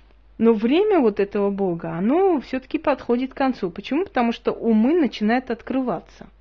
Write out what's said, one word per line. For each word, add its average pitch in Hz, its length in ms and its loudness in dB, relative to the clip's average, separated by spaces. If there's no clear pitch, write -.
Но 226 160 6
время 320 460 2
вот 214 200 2
этого 202 300 -2
Бога, 175 420 -4
оно 285 480 2
все-таки - 380 -6
подходит 262 560 -2
к - 20 -16
концу. 247 340 -2
Почему? 262 340 -4
Потому 240 280 0
что - 200 -4
умы 233 460 2
начинают 247 520 0
открываться. 240 800 -6